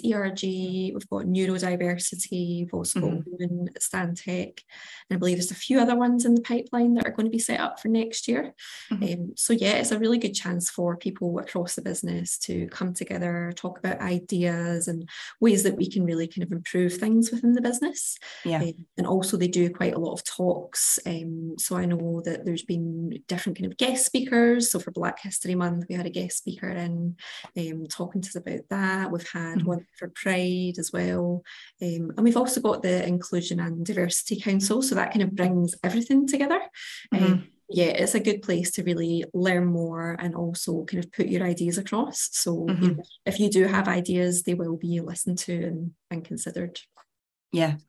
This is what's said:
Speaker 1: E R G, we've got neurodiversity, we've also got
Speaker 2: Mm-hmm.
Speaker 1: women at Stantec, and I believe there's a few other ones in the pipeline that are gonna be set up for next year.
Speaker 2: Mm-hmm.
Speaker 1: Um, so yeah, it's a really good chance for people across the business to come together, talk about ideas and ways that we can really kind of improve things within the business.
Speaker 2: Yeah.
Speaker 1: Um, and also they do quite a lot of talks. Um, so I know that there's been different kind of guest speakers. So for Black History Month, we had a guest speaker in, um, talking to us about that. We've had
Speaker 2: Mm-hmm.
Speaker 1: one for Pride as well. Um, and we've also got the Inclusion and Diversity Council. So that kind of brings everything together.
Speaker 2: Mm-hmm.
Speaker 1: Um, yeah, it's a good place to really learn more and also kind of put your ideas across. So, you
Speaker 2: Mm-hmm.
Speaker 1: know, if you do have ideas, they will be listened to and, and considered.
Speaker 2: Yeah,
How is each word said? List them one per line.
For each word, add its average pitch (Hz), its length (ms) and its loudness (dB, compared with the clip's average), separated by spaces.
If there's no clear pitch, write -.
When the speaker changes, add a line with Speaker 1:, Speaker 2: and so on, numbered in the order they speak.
Speaker 1:
E 233 100 4
R 202 160 0
G, 185 640 -2
we've - 140 -10
got 196 160 -4
neurodiversity, 175 840 -2
we've 175 140 -4
also 175 260 -2
got 151 100 2
Speaker 2:
Mm-hmm. 165 280 -4
Speaker 1:
women 175 360 -2
at - 80 -12
Stantec, 180 800 -4
and 185 80 0
I - 0 -
believe 180 220 2
there's 180 120 -2
a 196 40 -8
few - 260 2
other 240 160 6
ones 240 280 4
in 240 100 6
the 233 60 6
pipeline 240 540 2
that 233 120 2
are - 60 -4
gonna 226 180 0
be 226 80 0
set 226 220 0
up - 200 -2
for - 80 -4
next 226 400 0
year. - 260 0
Speaker 2:
Mm-hmm. 202 140 0
Speaker 1:
Um, 175 320 -2
so - 160 0
yeah, 214 220 4
it's - 180 0
a 214 60 2
really 226 200 4
good 208 160 0
chance 175 360 -2
for 175 260 0
people 175 420 -2
across - 360 -4
the - 80 -6
business 175 560 -4
to 170 300 -4
come 185 260 -4
together, 175 600 -4
talk 180 240 -8
about 185 220 -4
ideas 175 880 0
and 170 200 -4
ways 214 220 6
that 190 140 2
we 180 120 0
can 185 160 2
really 165 220 0
kind 170 160 -6
of 175 100 -4
improve 180 420 0
things 220 360 4
within 233 220 4
the 240 100 4
business. - 560 -2
Speaker 2:
Yeah. 165 180 2
Speaker 1:
Um, 165 240 -4
and 175 80 0
also 190 300 2
they 180 120 4
do 175 220 4
quite 175 240 0
a - 40 -2
lot 165 160 -2
of - 100 -8
talks. - 840 0
Um, 165 520 -4
so - 180 -2
I 180 80 0
know 170 400 0
that 165 200 -4
there's 170 200 -2
been 165 640 -4
different 180 300 -4
kind 185 120 -4
of 185 80 -8
guest 254 280 2
speakers. 240 640 4
So 190 100 0
for 180 100 -10
Black 175 300 -4
History 185 340 -4
Month, 175 340 0
we 180 60 -6
had 180 120 -2
a 170 40 -6
guest 180 280 -4
speaker - 300 -8
in, 170 480 -4
um, 160 320 -6
talking 175 340 -6
to 185 60 -8
us - 80 -12
about - 240 -8
that. 190 400 0
We've 170 180 -4
had 170 160 -6
Speaker 2:
Mm-hmm. 165 100 0
Speaker 1:
one 175 180 -2
for 175 160 -10
Pride 180 640 0
as 160 140 -6
well. 175 500 0
Um, 170 340 -2
and 208 80 0
we've 233 120 6
also 254 240 2
got - 220 2
the 180 240 2
Inclusion 175 540 0
and 170 240 -4
Diversity 185 560 0
Council. 202 420 2
So - 120 0
that - 180 2
kind 208 100 4
of 190 120 0
brings 180 400 2
everything 233 420 4
together. 285 340 2
Speaker 2:
Mm-hmm. 190 100 6
Speaker 1:
Um, 185 240 4
yeah, 175 180 4
it's - 280 2
a 214 60 2
good 202 220 2
place 180 300 0
to 196 100 -2
really 170 500 0
learn 180 340 4
more 165 520 0
and 175 160 -4
also 170 500 -2
kind 175 200 -4
of - 80 -14
put - 140 0
your 185 180 0
ideas 175 340 0
across. 214 540 -2
So, 165 360 0
you 185 60 2
Speaker 2:
Mm-hmm. 180 120 4
Speaker 1:
know, 147 60 -6
if 190 140 0
you 208 100 4
do 190 160 6
have 196 220 2
ideas, 180 540 2
they 175 120 0
will 170 220 -2
be 170 240 -2
listened 180 380 -4
to - 160 -4
and, 170 280 -4
and 165 140 -6
considered. - 560 -8
Speaker 2:
Yeah, 160 240 4